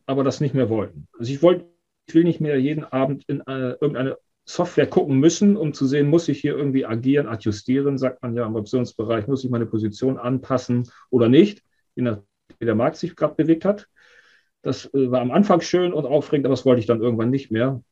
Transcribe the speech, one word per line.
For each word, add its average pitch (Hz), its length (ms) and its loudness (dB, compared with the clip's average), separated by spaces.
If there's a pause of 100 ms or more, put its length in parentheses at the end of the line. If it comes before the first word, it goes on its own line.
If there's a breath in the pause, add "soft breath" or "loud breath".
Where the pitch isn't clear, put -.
aber 135 200 -2
das 135 160 -2
nicht 135 120 -2
mehr 127 160 0
wollten. 98 380 -6 (100)
Also 120 140 -8
ich 139 100 -8
wollt-, 180 220 4 (440)
ich - 80 -6
will 170 100 6
nicht 160 160 0
mehr 147 180 -2
jeden 147 240 -2
Abend 135 440 -4
in, 139 200 -4
äh, 131 320 -6
irgendeine 135 380 -2 (260)
Software - 440 -2
gucken 139 320 2
müssen, 202 360 4
um 151 180 -4
zu 139 140 -2
sehen, 143 200 2
muss 165 200 2
ich 139 140 -2
hier 147 140 -2
irgendwie 135 300 -2
agieren, 123 420 0
adjustieren, 127 680 -2
sagt 131 240 -4
man 117 140 -6
ja 120 100 -2
im 110 100 -4
Optionsbereich, 117 680 -2
muss 131 180 -2
ich 123 60 -4
meine 117 160 -2
Position 113 540 -4
anpassen 123 680 -2 (200 soft breath)
oder 117 200 4
nicht, 190 340 6 (320)
je 127 80 -4
nachdem, 104 200 -4 (360)
wie 113 60 -6
der 113 100 2
Markt 131 220 -2
sich - 180 -8
grad 151 220 -2
bewegt 160 260 2
hat. 202 240 -2 (720 soft breath)
Das, 139 320 -6
äh, 135 160 0
war 123 120 0
am 123 100 -4
Anfang 180 300 4
schön 180 320 0
und 147 120 -4
aufregend, 143 400 0
aber 135 80 0
das 123 120 -4
wollte 123 160 4
ich 101 40 -6
dann 113 160 0
irgendwann 113 280 0
nicht 135 220 -4
mehr. 123 300 -2 (100)